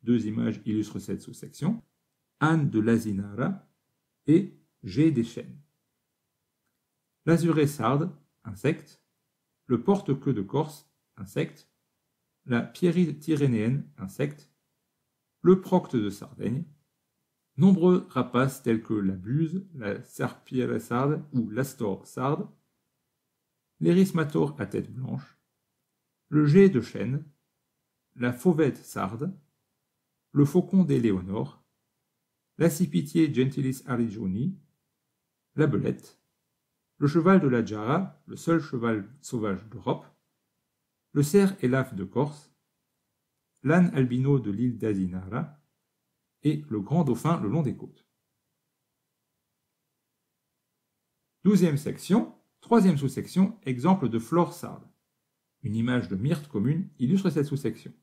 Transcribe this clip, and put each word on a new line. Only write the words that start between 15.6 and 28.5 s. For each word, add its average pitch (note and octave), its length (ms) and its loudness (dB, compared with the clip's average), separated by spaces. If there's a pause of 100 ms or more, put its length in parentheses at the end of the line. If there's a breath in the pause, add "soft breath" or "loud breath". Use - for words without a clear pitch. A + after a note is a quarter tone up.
procte - 340 0
de G#2 160 0
Sardaigne, A2+ 540 -8 (920)
nombreux F3+ 540 6
rapaces B2+ 520 0
tels A2+ 200 0
que A2+ 120 -6
la F#2+ 200 0
buse, D3+ 500 -4 (100)
la C3 280 -8
serpillère A#2+ 760 -4
sarde C3+ 520 -2
ou A2+ 160 -2
l'astor G#2+ 580 -6
sarde, D#3 440 -6 (1300)
l'érysmator D#3+ 840 0
à - 60 -4
tête G#2 260 -8
blanche, B2+ 460 -10 (880)
le D3+ 160 2
jet F#3 240 8
de B2+ 120 2
chêne, B2+ 440 -6 (920)
la B2 160 -4
fauvette D3+ 460 2